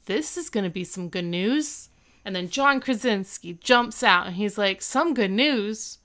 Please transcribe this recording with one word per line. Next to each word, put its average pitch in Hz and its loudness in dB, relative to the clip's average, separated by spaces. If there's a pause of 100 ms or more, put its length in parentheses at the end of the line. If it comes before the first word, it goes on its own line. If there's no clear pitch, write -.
this 262 -2
is 339 -4
gonna 196 -2
be 180 -6
some 175 -8
good 175 -4
news." 214 -2 (340)
And 196 -8
then 180 -4
John 277 2
Krasinski 202 -2
jumps 240 2
out, 180 6
and 180 -8
he's 202 -2
like, 196 0
"Some 311 0
good 208 2
news?" 220 0